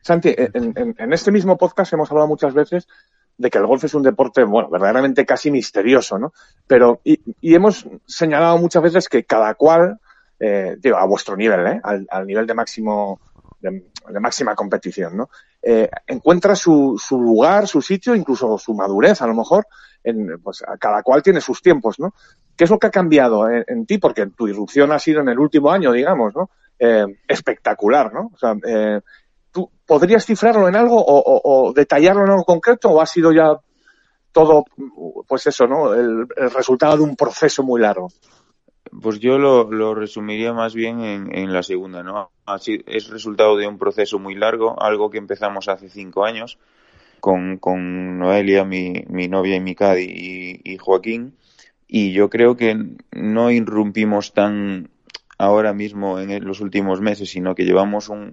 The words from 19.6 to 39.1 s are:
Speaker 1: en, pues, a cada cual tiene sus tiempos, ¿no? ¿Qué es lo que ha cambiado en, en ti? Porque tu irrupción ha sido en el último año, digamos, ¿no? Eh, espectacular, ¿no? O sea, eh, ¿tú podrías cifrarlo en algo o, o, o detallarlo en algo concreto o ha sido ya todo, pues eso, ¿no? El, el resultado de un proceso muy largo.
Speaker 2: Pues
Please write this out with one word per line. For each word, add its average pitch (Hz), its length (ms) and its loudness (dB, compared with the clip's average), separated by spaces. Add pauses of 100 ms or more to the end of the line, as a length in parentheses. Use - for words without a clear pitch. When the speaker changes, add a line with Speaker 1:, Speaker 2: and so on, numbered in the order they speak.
Speaker 1:
en, 104 380 -6
pues, - 260 -14
a 98 100 -12
cada 107 260 -2
cual 139 180 4
tiene 180 200 2
sus - 200 -8
tiempos, 139 380 2
¿no? 175 140 -6 (480)
¿Qué 170 40 6
es 170 40 2
lo 214 80 4
que 220 80 0
ha 208 60 2
cambiado 131 580 4
en, 117 180 0
en 117 200 -6
ti? 208 100 -2
Porque 110 300 0
tu 110 200 -6
irrupción 107 440 0
ha 151 80 0
sido 151 220 0
en 135 80 0
el 120 100 -2
último 147 320 2
año, 175 220 2
digamos, 127 420 0
¿no? 180 160 -6 (260)
Eh, 113 300 2 (200)
espectacular, 113 840 -2
¿no? 196 220 -10
O - 20 -20
sea, 113 160 -2 (100)
eh, 107 360 -2 (520)
¿tú 185 200 -8 (120)
podrías 180 440 4
cifrarlo 214 400 2
en 180 80 0
algo 240 280 4
o, 143 140 6
o, 135 240 4 (280)
o 120 40 -6
detallarlo 160 500 4
en 196 60 2
algo 190 140 2
concreto 208 480 2
o 156 100 6
ha 156 60 2
sido 165 240 2
ya 156 280 4 (720)
todo, 156 320 6 (640)
pues 135 200 -2
eso, 139 180 2
¿no? 131 300 0
El, 117 320 0 (100)
el 127 140 -2
resultado 151 460 2
de 151 40 2
un 147 140 0
proceso 143 480 -2
muy 123 180 0
largo. 92 280 -2 (920)
Speaker 2:
Pues 110 180 -6